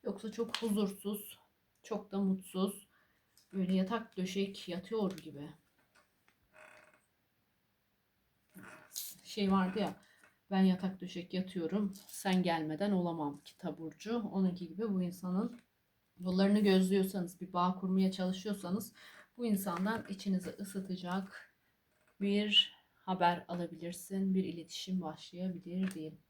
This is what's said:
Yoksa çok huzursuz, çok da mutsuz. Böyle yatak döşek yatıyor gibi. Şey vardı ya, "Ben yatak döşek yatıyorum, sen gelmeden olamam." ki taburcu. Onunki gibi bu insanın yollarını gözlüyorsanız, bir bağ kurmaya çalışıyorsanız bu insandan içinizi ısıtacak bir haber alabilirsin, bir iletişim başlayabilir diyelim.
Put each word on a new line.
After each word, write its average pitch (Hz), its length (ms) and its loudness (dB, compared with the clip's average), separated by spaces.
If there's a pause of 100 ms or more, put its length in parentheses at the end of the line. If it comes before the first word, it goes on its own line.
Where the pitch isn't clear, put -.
Yoksa 208 280 -6
çok 233 260 -4
huzursuz, 202 800 -4 (440)
çok - 280 -8
da 196 80 -2
mutsuz. 190 680 0 (680)
Böyle 185 220 2
yatak 196 420 0
döşek 196 520 -2
yatıyor 180 480 -2
gibi. 147 320 -12 (3750)
Şey 196 280 2
vardı 190 280 4
ya, 180 160 0 (560)
"Ben 190 100 6
yatak 190 400 4
döşek 180 320 -8
yatıyorum, 185 600 -2 (140)
sen 185 360 2
gelmeden 160 480 0
olamam." 160 500 0
ki - 160 -20
taburcu. 165 600 -6
Onunki 185 500 0
gibi 196 260 -2
bu 185 80 2
insanın 185 600 -2 (580)
yollarını 190 400 4
gözlüyorsanız, 190 840 4
bir 180 120 -10
bağ 185 260 4
kurmaya 190 320 4
çalışıyorsanız 190 840 -2 (440)
bu 240 80 -4
insandan 196 640 0
içinizi 190 400 -2
ısıtacak 190 1040 -6 (680)
bir 202 540 4 (300)
haber 175 420 2
alabilirsin, 175 840 -2
bir 190 100 4
iletişim 170 580 -4
başlayabilir 180 880 -4
diyelim. 156 280 -10 (100)